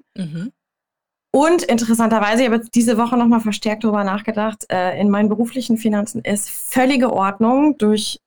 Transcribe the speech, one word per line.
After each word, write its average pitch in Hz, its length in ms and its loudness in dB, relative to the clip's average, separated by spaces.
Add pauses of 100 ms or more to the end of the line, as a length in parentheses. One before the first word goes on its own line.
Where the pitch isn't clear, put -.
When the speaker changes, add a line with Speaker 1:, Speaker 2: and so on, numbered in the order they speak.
(180)
Speaker 1:
Mhm. 175 340 -8 (840)
Speaker 2:
Und 320 300 4
interessanterweise, 226 800 2
ich 254 80 2
habe 226 80 2
jetzt 233 180 -8
diese 233 220 2
Woche 240 200 0
nochmal 233 240 4
verstärkt 214 420 -4
drüber 208 200 0
nachgedacht, 208 680 -4
äh, 180 280 -2
in 202 100 2
meinen 202 200 2
beruflichen 233 480 -2
Finanzen 214 440 -2
ist - 280 -4
völlige 262 600 0
Ordnung, 240 680 2
durch, 214 500 -2